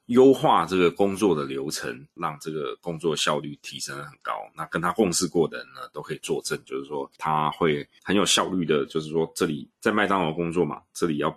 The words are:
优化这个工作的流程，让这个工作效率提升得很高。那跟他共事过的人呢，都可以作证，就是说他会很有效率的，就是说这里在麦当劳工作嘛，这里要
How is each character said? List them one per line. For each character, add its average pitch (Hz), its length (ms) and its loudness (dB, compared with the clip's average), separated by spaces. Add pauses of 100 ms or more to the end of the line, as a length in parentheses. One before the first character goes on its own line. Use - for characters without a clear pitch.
优 127 260 8
化 123 320 4
这 87 100 -2
个 87 160 6
工 98 240 0
作 95 180 4
的 73 120 -2
流 67 260 -6
程， 65 340 -8 (100)
让 80 260 -6
这 80 100 -10
个 71 300 -6
工 85 180 -8
作 78 160 0
效 76 240 0
率 73 220 -10
提 - 180 -14
升 71 180 -10
得 73 60 -12
很 73 80 -16 (100)
高。 - 120 -6 (200)
那 80 120 -10
跟 85 160 -4
他 87 100 -2
共 98 220 2
事 90 120 0
过 82 220 0
的 64 120 -8
人 - 80 -16
呢， - 260 -16
都 73 80 -10
可 78 120 -10
以 - 40 -10
作 69 240 -4
证， 71 240 -6
就 65 120 -8
是 69 60 -8
说 69 340 -8
他 76 340 0
会 73 360 0 (160)
很 92 100 -2
有 98 120 2
效 - 240 2
率 92 160 -2
的， 73 220 2
就 - 120 -4
是 78 100 -8
说 80 240 -2
这 - 120 0
里 73 200 -4 (140)
在 117 100 0
麦 107 160 2
当 95 160 2
劳 82 120 0
工 85 180 -2
作 85 140 2
嘛， 71 160 -8 (120)
这 - 140 -2
里 76 120 -2
要 78 180 0